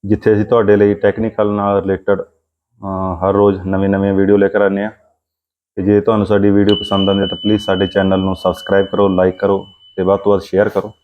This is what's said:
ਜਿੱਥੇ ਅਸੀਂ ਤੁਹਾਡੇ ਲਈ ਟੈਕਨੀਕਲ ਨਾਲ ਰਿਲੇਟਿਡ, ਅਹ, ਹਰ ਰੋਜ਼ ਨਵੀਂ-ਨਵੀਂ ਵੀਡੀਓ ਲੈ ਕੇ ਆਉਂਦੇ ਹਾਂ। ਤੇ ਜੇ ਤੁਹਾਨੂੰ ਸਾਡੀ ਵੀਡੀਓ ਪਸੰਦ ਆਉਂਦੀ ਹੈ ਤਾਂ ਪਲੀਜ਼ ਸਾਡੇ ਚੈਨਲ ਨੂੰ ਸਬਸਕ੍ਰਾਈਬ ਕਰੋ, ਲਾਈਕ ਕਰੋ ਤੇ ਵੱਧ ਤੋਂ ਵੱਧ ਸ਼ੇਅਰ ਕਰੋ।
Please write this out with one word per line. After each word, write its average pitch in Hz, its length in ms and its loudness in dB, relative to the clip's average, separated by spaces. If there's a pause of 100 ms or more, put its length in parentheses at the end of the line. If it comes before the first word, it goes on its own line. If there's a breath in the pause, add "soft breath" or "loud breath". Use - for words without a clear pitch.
ਜਿੱਥੇ 104 280 0
ਅਸੀਂ 104 120 0
ਤੁਹਾਡੇ 104 320 2
ਲਈ 101 180 4
ਟੈਕਨੀਕਲ 104 580 -2
ਨਾਲ 101 280 0
ਰਿਲੇਟਿਡ, 95 400 -4
ਅਹ, - 960 -10
ਹਰ 92 160 0
ਰੋਜ਼ 101 340 2
ਨਵੀਂ-ਨਵੀਂ 98 460 0
ਵੀਡੀਓ 98 240 2
ਲੈ 101 120 2
ਕੇ 101 100 -2
ਆਉਂਦੇ 98 260 0
ਹਾਂ। 107 60 -8 (840)
ਤੇ 98 80 -8
ਜੇ 101 180 4
ਤੁਹਾਨੂੰ 107 260 0
ਸਾਡੀ 101 240 2
ਵੀਡੀਓ 101 260 2
ਪਸੰਦ 98 320 -2
ਆਉਂਦੀ 98 140 0
ਹੈ 98 40 -2
ਤਾਂ 90 120 -8
ਪਲੀਜ਼ 104 240 -2
ਸਾਡੇ 95 240 -2
ਚੈਨਲ 95 340 0
ਨੂੰ 95 160 -2
ਸਬਸਕ੍ਰਾਈਬ 98 500 -2
ਕਰੋ, 101 220 0
ਲਾਈਕ 92 300 0
ਕਰੋ 98 280 -2 (300)
ਤੇ 95 60 -4
ਵੱਧ 98 180 0
ਤੋਂ 101 120 0
ਵੱਧ 95 80 0
ਸ਼ੇਅਰ 98 280 0
ਕਰੋ। 101 240 -6 (120)